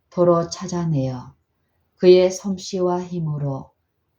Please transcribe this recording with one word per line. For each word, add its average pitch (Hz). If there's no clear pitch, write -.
도로 170
찾아내어 160
그의 185
솜씨와 185
힘으로 147